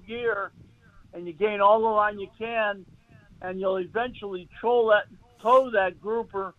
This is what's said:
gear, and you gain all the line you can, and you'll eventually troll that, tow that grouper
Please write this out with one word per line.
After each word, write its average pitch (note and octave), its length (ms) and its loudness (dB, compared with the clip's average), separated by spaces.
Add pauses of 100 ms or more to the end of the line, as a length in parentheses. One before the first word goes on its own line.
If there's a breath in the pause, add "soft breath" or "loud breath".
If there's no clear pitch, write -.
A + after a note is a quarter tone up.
gear, A3 440 -6 (640 soft breath)
and F3 120 -14
you F3 80 -10
gain G3+ 280 -2
all G#3 180 6
the A3+ 80 2
line G#3 320 0
you F#3+ 180 -12
can, G#3+ 480 -4 (560 soft breath)
and F#3 180 -10
you'll F#3+ 180 -2
eventually F#3+ 720 -8 (100)
troll A#3 300 2
that, G#3 160 4 (360)
tow B3+ 300 4
that F#3 300 0
grouper G3+ 580 -6